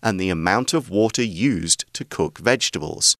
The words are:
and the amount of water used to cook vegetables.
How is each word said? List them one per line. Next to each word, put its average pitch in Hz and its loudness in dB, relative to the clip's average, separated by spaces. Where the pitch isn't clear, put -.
and 104 0
the 92 0
amount 92 2
of 143 -2
water 107 2
used 104 0
to - -10
cook - -4
vegetables. 85 0